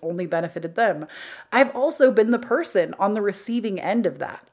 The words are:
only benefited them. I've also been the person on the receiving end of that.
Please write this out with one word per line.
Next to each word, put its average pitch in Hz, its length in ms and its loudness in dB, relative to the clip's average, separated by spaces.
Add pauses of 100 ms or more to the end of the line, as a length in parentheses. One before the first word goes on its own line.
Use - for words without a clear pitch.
only 175 240 -6
benefited 165 480 -4
them. 170 320 0 (440)
I've 269 240 4
also 262 360 4
been 214 180 4
the 240 80 4
person 240 600 0
on 202 140 0
the 214 80 -2
receiving 202 580 -4
end 208 260 0
of - 140 -2
that. - 340 -10